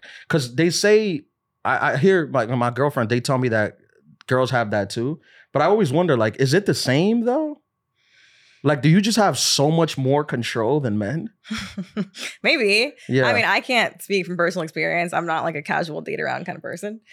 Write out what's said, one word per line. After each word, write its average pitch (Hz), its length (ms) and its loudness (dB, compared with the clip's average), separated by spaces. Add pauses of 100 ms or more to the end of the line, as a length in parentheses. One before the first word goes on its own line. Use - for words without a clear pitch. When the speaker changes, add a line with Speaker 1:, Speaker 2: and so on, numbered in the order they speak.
(280)
Speaker 1:
'cause 123 280 -2
they 165 160 2
say, 208 540 2 (380)
I, 131 280 0
I 120 60 0
hear, 170 360 4
like, 117 160 0
my 120 220 0
girlfriend, 127 400 -2
they 123 80 0
tell 131 180 -2
me 127 120 0
that 107 280 -2 (480)
girls 127 240 2
have 117 220 0
that 101 180 -2
too. 127 300 -4 (320)
But 139 100 0
I 151 40 4
always 196 260 2
wonder, 156 260 2
like, 110 200 0
is 135 140 2
it 196 140 2
the 170 80 2
same 196 520 0
though? 294 360 -2 (1000)
Like, 139 180 2
do 147 80 4
you 170 100 8
just 214 180 0
have 185 200 4
so - 320 2
much 160 300 0
more 139 240 2
control 120 560 -2
than 113 180 -2
men? 131 320 -4 (580)
Speaker 2:
<laughs> - 540 -10
Maybe. 233 520 0 (140)
Speaker 1:
Yeah. 127 200 2
Speaker 2:
I - 60 2
mean, 220 120 0
I 190 140 2
can't 233 420 -2
speak 196 240 -4
from 175 100 -8
personal 170 280 -2
experience. 165 500 -4
I'm 170 140 -2
not, 160 160 -2
like, 165 120 -4
a 147 60 -6
casual 156 400 -4
date 151 180 -10
around 135 260 -6
kind - 100 -10
of - 80 -18
person. 208 380 -12 (100)